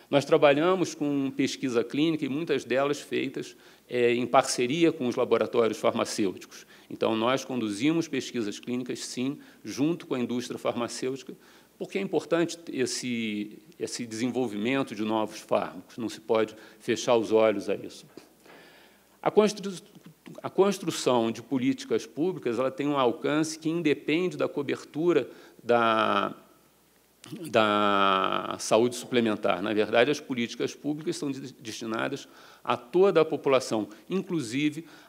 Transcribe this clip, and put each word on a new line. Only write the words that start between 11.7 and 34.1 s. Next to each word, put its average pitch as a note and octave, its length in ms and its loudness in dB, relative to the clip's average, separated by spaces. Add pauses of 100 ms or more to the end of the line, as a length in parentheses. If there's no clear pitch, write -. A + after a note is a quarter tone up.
porque - 200 -6
é G3 40 -2
importante E3 580 -2 (120)
esse, A#2 840 -4 (220)
esse - 260 -8
desenvolvimento A#2+ 880 -2
de G#2 100 -4
novos A2 360 -2
fármacos, F2+ 580 -4
não A2 120 -4
se - 120 -14
pode A2 340 0 (240)
fechar A#2+ 360 0
os G#2 160 2
olhos G#2+ 380 4
a F#2+ 60 0
isso. - 300 -12 (1120)
A D3+ 120 0
constru-, G3 500 2 (600)
a C3+ 60 -4
construção D#3+ 840 2
de A#2 100 -8
políticas C3 640 -2
públicas, C3+ 540 -2
ela C3 100 0
tem C#3 180 -4
um C#3+ 120 0
alcance C#3 580 2
que - 100 -6
independe D#3+ 720 0
da C3+ 100 0
cobertura C#3+ 800 0 (360)
da, A2 720 4 (1120)
da G2 1120 2
saúde B2 360 2
suplementar. G#2+ 680 0
Na G#2+ 100 -2
verdade, A2+ 380 4
as C#3+ 80 -2
políticas B2 560 -6
públicas D3+ 420 -6
são C#3+ 140 -4
de-, C3+ 220 -10
destinadas A#2+ 720 -6 (360)
a A#2+ 140 -2
toda F3+ 440 4
a D#3 40 6
população, C3 640 0 (180)
inclusive D3+ 800 -2 (240)